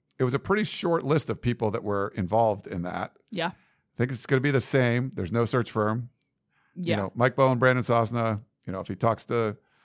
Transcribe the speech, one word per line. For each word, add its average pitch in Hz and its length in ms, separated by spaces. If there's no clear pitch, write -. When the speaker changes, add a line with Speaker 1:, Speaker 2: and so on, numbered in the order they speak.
Speaker 1:
it 131 60
was 123 80
a 139 60
pretty 202 260
short - 400
list 147 240
of 107 140
people 120 300
that 110 120
were 101 320
involved 101 520
in 92 140
that. 87 300
Speaker 2:
Yeah. 165 180
Speaker 1:
I - 500
think 127 140
it's 117 140
gonna 135 140
be 143 120
the 135 80
same. 123 500
There's 90 220
no 117 120
search 117 260
firm. 113 380
Speaker 2:
Yeah. 165 200
Speaker 1:
You 101 60
know, 95 120
Mike 120 220
Bohn, 131 220
Brandon 127 260
Sosna, 113 560
you 90 60
know, 95 80
if 92 80
he 98 80
talks 113 300
to 113 300